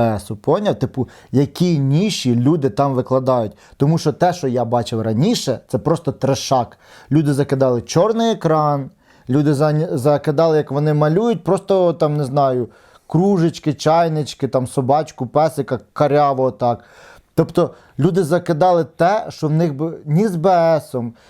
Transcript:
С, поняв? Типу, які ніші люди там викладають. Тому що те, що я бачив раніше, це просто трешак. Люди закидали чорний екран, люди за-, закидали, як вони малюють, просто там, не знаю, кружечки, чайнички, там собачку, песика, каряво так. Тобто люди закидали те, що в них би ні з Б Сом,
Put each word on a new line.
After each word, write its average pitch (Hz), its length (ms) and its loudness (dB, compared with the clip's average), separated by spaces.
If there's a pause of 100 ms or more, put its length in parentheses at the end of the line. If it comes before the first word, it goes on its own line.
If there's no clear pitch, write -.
(160)
С, 104 160 -8 (100)
поняв? 139 380 0
Типу, 127 300 -4 (220)
які 143 480 0
ніші 139 560 0
люди 135 340 2
там 139 240 0
викладають. 127 580 0 (260)
Тому 156 200 2
що 151 160 -2
те, 175 200 0
що 170 140 -6
я 120 180 -2
бачив 117 360 -2
раніше, 120 680 -2
це 127 100 -4
просто - 340 -2
трешак. 131 680 -2 (340)
Люди 147 220 2
закидали 135 480 0
чорний 220 500 0
екран, 151 600 -2 (380)
люди 147 240 2
за-, 151 440 0
закидали, 151 600 2
як 143 140 -2
вони 147 220 0
малюють, 165 500 0
просто 185 500 2
там, 147 240 -2
не 151 60 -2
знаю, 131 460 0 (380)
кружечки, 170 640 0
чайнички, 156 720 -2
там 127 200 -2
собачку, 139 600 -2
песика, 139 520 -2 (140)
каряво 139 580 2
так. 120 320 -2 (540)
Тобто - 360 0 (260)
люди 175 240 2
закидали 170 600 2
те, 190 460 0
що - 180 -6
в 147 40 -2
них 156 240 0
би 156 180 -6 (120)
ні 165 220 2
з 185 80 -4
Б 165 460 2
Сом, 120 320 -8 (160)